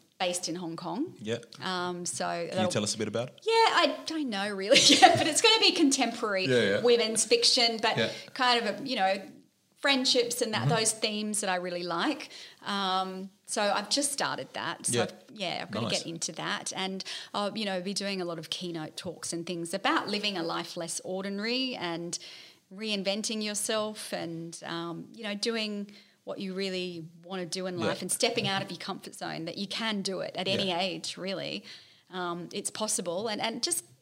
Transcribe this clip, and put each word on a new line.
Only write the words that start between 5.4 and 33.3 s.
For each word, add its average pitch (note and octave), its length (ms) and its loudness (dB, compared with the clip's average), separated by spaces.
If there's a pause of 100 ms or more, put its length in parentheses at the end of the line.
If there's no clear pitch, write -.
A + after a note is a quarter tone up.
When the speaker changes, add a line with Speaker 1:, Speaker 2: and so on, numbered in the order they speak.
Speaker 1:
gonna A4 180 8
be F#4+ 120 6
contemporary A#3+ 760 2
Speaker 2:
Yeah, B2+ 160 6
yeah. G2+ 200 4
Speaker 1:
women's A3+ 440 4
fiction, A#3 560 6
but A3 160 4
Speaker 2:
Yeah. A3 120 2 (260)
Speaker 1:
kind A#3+ 280 4
of G#3 180 -2
a, C4+ 60 -6
you B3 100 -2
know, G3 220 4 (600)
friendships C4 640 2
and A3 100 -2
that, G#3 140 0
Speaker 2:
Mm-hmm. - 100 6
Speaker 1:
those A3 140 4
themes G#3+ 500 -2
that G3+ 80 0
I F3+ 60 2
really F3 260 -4
like. F3+ 480 -2 (340)
Um, F#3+ 680 -2 (160)
so G#3+ 160 0
I've G3+ 260 0
just C#4+ 240 2
started C3+ 400 -2
that. - 320 -6
So B2 120 2
Speaker 2:
Yeah. A#2 80 4
Speaker 1:
I've, - 80 -8 (200)
yeah, F#3 300 -4
I've - 80 -10
gotta G#3 160 -2
Speaker 2:
Nice. F#3+ 160 0
Speaker 1:
get - 40 -8
into E3 260 -6
that, D#3+ 420 -4
and F#3+ 280 -4 (300)
I'll, G3+ 240 -2
you A3 80 -2
know, F#3+ 160 -2
be F#3+ 140 -4
doing G3 260 -2
a F3+ 40 -2
lot E3+ 120 -4
of D#3+ 140 -8
keynote E3 440 -6
talks - 380 -10
and E3+ 100 -4
things E3+ 300 -6
about G#3 340 0
living G3+ 300 -2
a F3+ 60 -4
life E3+ 340 -4
less E3+ 260 -6
ordinary G#3 720 -4
and E3+ 440 -4 (540)
reinventing G#3 720 -2
yourself, G#3+ 680 -2
and, E3+ 520 -6
um, E3+ 400 -6 (100)
you A3+ 80 -14
know, G#3 120 -4
doing G#3 560 -4 (340)
what - 140 -8
you F#3+ 140 -6
really F3+ 500 -4 (200)
wanna F3+ 240 -6
do F#3 180 -4
in F3+ 140 -4
Speaker 2:
Yeah. E3 80 0
Speaker 1:
life E3 160 -2
and F#3 80 -4
stepping A#3 360 0
out G3 140 0
of G3 80 -8
your F3+ 80 -8
comfort - 380 -10
zone, D#3+ 300 -6
that E3+ 120 -8
you G3+ 100 -4
can G#3 360 -2
do F#3+ 160 -4
it - 180 -6
at F#3 100 -2
any G3 200 2
Speaker 2:
Yeah. F3 120 0
Speaker 1:
age, F3 380 -4
really. F3 460 -6 (500)
Um, F3 400 -4
it's G3+ 160 -4
possible. G#3 580 -2
And, G#3 140 -4